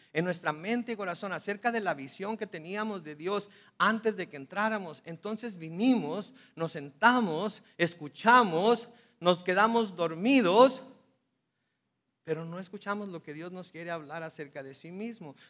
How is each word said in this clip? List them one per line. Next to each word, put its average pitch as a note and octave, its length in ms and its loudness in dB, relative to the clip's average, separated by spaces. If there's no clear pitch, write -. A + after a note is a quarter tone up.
en D#3+ 140 -2
nuestra E3+ 260 -2
mente A3 400 -4
y A3+ 60 -4
corazón F#3+ 340 -8
acerca G3+ 400 -4
de A#3 80 -2
la F#3 140 -2
visión E3 420 -8
que G#3+ 100 -8
teníamos F#3+ 600 -8
de D3+ 100 -12
Dios G3 340 -4
antes G#3+ 400 2
de F3+ 100 -6
que - 80 -18
entráramos, F3+ 680 -4
entonces G#3 520 -8
vinimos, F3 760 0
nos D#3+ 180 -6
sentamos, G3 920 2
escuchamos, G3+ 1120 4
nos F3 220 4
quedamos G#3 520 2
dormidos, G3+ 880 6
pero D#3+ 180 -4
no E3+ 160 -10
escuchamos G3+ 480 -8
lo E3+ 160 -12
que D3+ 100 -14
Dios E3+ 200 -12
nos F#3 180 -16
quiere E3 200 -12
hablar D#3+ 320 -8
acerca D3 380 -12
de C3+ 120 -16
sí D#3+ 180 -18
mismo, G3+ 460 -12